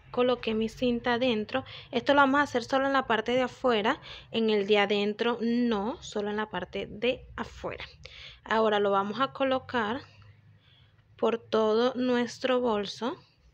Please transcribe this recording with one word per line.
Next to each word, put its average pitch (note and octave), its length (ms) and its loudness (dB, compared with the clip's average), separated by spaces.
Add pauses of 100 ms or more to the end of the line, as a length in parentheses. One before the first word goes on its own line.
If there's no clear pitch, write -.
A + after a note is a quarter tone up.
coloqué B3 460 0
mi A3 140 0
cinta A#3+ 440 0
adentro. A#3 500 0 (280)
Esto B3+ 240 2
lo C#4+ 60 8
vamos C#4 180 4
a - 20 6
hacer B3+ 220 -2
solo C4+ 240 0
en C#4 60 2
la C4 120 2
parte A3+ 280 0
de B3+ 100 2
afuera, A#3+ 580 0 (300)
en A3+ 180 0
el G3+ 160 2
de G#3 140 4
adentro G#3 600 0
no, A3+ 640 0
solo G#3 300 -6
en G#3 60 -4
la G#3+ 120 -4
parte F#3 400 -8
de A#3 460 -4
afuera. - 500 -10 (580)
Ahora G#3+ 360 2
lo G3+ 100 2
vamos G3+ 320 0
a C4 120 0
colocar C4 680 -2 (1120)
por A3+ 220 0
todo A3 560 2
nuestro B3 640 0
bolso A3 560 -2 (380)